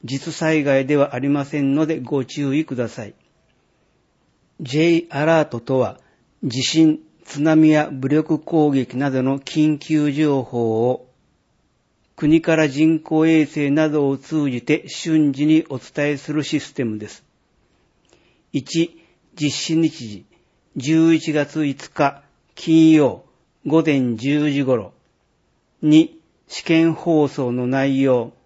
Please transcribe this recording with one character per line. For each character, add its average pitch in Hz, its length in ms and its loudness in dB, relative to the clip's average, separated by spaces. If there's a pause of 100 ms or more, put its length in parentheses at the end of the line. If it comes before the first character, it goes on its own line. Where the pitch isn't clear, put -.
実 135 280 -8
災 160 300 0
害 135 220 2
で 147 100 0
は 139 180 0
あ 123 60 -6
り 135 80 -4
ま 143 160 0
せ 147 160 -6
ん 135 160 0
の 156 100 0
で 156 140 -4
ご 131 240 -4
注 139 320 -4
意 156 80 0
く 139 140 -8
だ 120 100 -4
さ 110 180 -14
い。 98 80 -18 (1500)
J 165 480 0
ア 143 160 -4
ラ 160 200 2
ー - 40 -20
ト 120 100 -8
と 131 200 -2
は、 107 200 -4 (420)
地 131 220 -4
震、 156 380 4 (240)
津 147 160 -8
波 156 280 6
や 151 220 2
武 135 160 -6
力 151 320 0
攻 151 320 0
撃 131 240 -2
な 135 160 -2
ど 131 120 -2
の 135 160 -2
緊 151 380 0
急 147 360 0
情 143 300 0
報 117 460 -2
を - 200 -6 (1040)
国 156 260 2
か 165 140 0
ら 156 140 2
人 156 300 0
工 156 280 0
衛 160 180 4
星 143 260 -4
な 156 180 2
ど 147 180 0
を 139 100 -2
通 143 320 -4
じ 123 120 -6
て - 260 -2
瞬 156 460 0
時 139 120 -2
に 156 240 2
お 131 100 -8
伝 147 320 -4
え 143 60 -4
す 143 140 -12
る 147 120 -2
シ 147 160 -4
ス - 140 -14
テ 127 120 -4
ム 107 120 -6
で 104 120 -12
す。 - 160 -20 (1300)
一、 160 480 -4 (340)
実 147 160 -2
施 - 240 -6
日 156 320 -2
時、 101 180 -16 (520)
十 160 380 2
一 156 180 -4
月 147 320 -2
五 139 260 -8
日 139 320 -2 (320)
金 160 360 6
曜 151 340 2 (400)
午 156 180 2
前 131 320 0
十 147 360 -2
時 143 100 -2
頃。 120 320 -2 (880)
二、 156 380 4 (280)
試 - 180 -16
験 165 280 2
放 156 340 0
送 131 240 -6
の 123 140 -4
内 135 360 0
容。 123 320 0 (120)